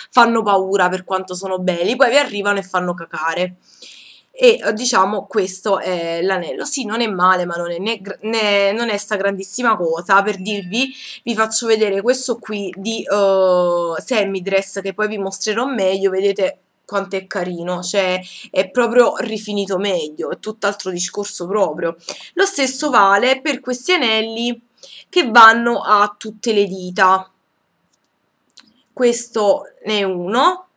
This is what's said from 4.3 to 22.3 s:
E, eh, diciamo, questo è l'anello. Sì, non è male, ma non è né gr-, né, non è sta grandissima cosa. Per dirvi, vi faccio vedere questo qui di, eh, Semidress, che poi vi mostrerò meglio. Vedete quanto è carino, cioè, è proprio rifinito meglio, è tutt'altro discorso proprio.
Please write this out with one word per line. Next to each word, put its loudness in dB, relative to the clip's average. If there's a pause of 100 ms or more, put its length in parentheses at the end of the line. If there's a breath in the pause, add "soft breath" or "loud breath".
E, 6
eh, 0
diciamo, 0
questo 0
è -4
l'anello. -2
Sì, -4
non -2
è 0
male, 2
ma -4
non -4
è -6
né -4
gr-, -10
né, 2
non -2
è -2
sta -4
grandissima -2
cosa. 0
Per -4
dirvi, -4 (300 loud breath)
vi -4
faccio -2
vedere 2
questo 0
qui -8
di, -6
eh, 2
Semidress, -2
che -6
poi -2
vi -6
mostrerò -4
meglio. 0
Vedete 0 (320)
quanto -4
è -6
carino, -4
cioè, -2 (300 loud breath)
è -2
proprio 4
rifinito -4
meglio, -4
è -8
tutt'altro -6
discorso -6
proprio. -2 (380 loud breath)